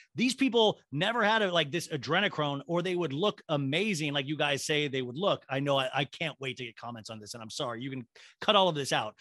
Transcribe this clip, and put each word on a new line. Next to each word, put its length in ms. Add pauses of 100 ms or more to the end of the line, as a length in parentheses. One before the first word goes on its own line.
(140)
These 200
people 460 (120)
never 320
had 160
a, 100
like, 220
this 160
adrenochrome, 800
or 160
they 120
would 200
look 340
amazing 640
like 160
you 80
guys 300
say 200
they 140
would 160
look. 320
I 120
know, 180
I, 160
I 100
can't 340
wait 200
to 80
get 100
comments 320
on 100
this, 140
and 100
I'm 80
sorry, 320
you 80
can 160 (360)
cut 120
all 140
of 60
this 180
out. 280